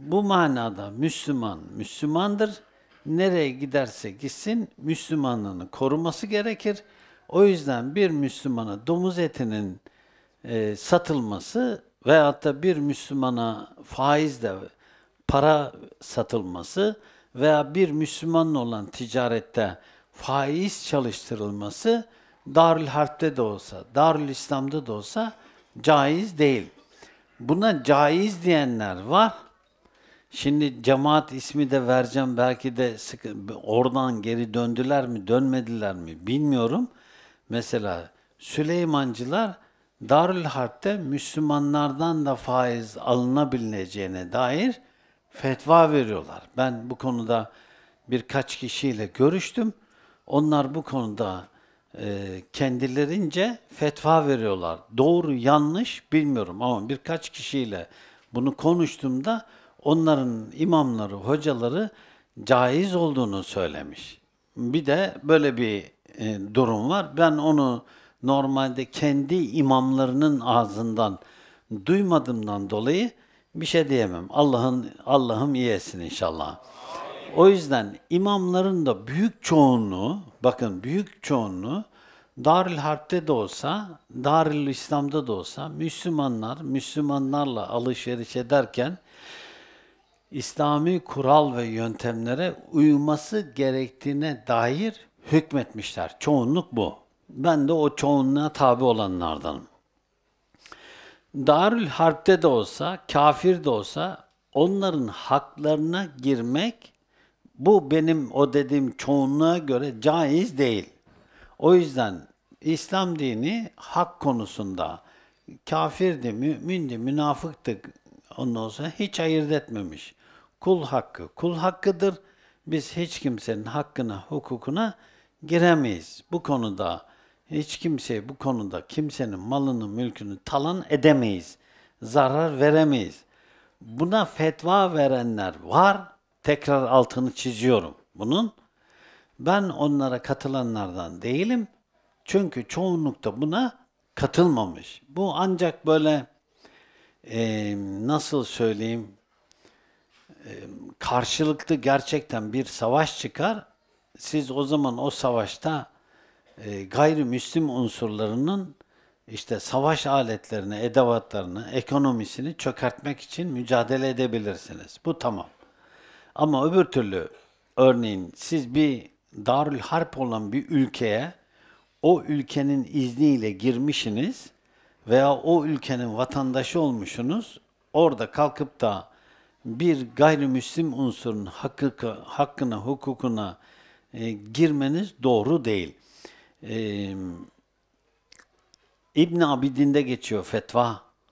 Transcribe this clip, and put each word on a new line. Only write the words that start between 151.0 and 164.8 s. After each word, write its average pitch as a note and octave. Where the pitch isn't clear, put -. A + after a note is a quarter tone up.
gerçekten B2+
bir C3
savaş C3+
çıkar. G#3
Siz C#3
o C#3
zaman C3+
o C3+
savaşta, B2
e, G#2
gayrimüslim C#3
unsurlarının B2
işte A2
savaş C#3+
aletlerini, A2
edevatlarını, A2+
ekonomisini C3
çökertmek C3
için -
mücadele B2+
edebilirsiniz. A2